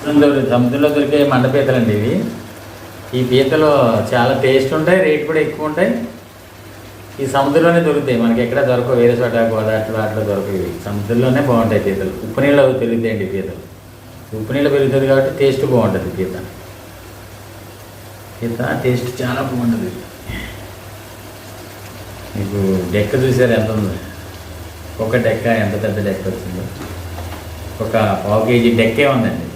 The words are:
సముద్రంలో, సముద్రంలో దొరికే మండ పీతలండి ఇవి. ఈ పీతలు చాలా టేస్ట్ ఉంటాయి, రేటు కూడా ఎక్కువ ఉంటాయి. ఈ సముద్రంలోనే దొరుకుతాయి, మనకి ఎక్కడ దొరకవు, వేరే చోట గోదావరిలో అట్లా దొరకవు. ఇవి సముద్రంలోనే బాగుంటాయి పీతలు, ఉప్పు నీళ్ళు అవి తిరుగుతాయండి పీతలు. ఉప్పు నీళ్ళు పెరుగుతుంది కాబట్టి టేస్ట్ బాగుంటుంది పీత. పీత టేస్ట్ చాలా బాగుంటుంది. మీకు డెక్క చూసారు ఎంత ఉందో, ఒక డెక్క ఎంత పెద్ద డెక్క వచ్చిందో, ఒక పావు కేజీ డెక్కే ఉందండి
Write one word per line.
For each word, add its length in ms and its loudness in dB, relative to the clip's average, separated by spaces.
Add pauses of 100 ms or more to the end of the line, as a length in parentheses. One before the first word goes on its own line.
సముద్రంలో, 240 6 (260)
సముద్రంలో 420 4
దొరికే 240 2 (140)
మండ 200 4
పీతలండి 440 2
ఇవి. 180 0 (1000)
ఈ 20 0 (100)
పీతలు 400 4 (440)
చాలా 200 4 (100)
టేస్ట్ 340 4
ఉంటాయి, 280 4
రేటు 240 2
కూడా 100 2
ఎక్కువ 300 -2
ఉంటాయి. 220 0 (1300)
ఈ 120 -2
సముద్రంలోనే 540 4
దొరుకుతాయి, 360 2
మనకి 220 4
ఎక్కడ 140 0 (100)
దొరకవు, 320 2
వేరే 180 6
చోట 160 0 (160)
గోదావరిలో 540 -2
అట్లా 240 -2
దొరకవు. 280 -2
ఇవి 140 -2 (140)
సముద్రంలోనే 640 0
బాగుంటాయి 360 2
పీతలు, 260 -2 (140)
ఉప్పు 180 -2
నీళ్ళు 200 6
అవి 180 4
తిరుగుతాయండి 520 0
పీతలు. 280 -6 (800)
ఉప్పు 140 -6
నీళ్ళు 220 2
పెరుగుతుంది 360 2
కాబట్టి 200 4 (100)
టేస్ట్ 320 2
బాగుంటుంది 440 0
పీత. 180 -4 (2000)
పీత 220 -6 (240)
టేస్ట్ 260 0 (120)
చాలా 280 -2
బాగుంటుంది. 420 -2 (2500)
మీకు 240 -4 (360)
డెక్క 180 2 (100)
చూసారు 360 4
ఎంత 180 0
ఉందో, 180 -2 (1080)
ఒక 100 -2 (120)
డెక్క 180 0 (180)
ఎంత 200 -2
పెద్ద 140 0 (120)
డెక్క 220 -4
వచ్చిందో, 340 -8 (1200)
ఒక 100 -2 (300)
పావు 240 2
కేజీ 220 6 (100)
డెక్కే 340 4
ఉందండి 400 0